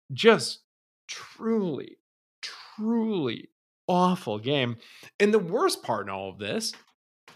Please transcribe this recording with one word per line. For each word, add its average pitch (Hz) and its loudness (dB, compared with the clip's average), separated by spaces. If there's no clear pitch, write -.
just 185 4
truly, 190 -4
truly 214 -4
awful 180 2
game. 123 0
And 208 6
the 220 6
worst 202 0
part 104 -2
in 98 -8
all 98 -6
of 92 -14
this 117 -4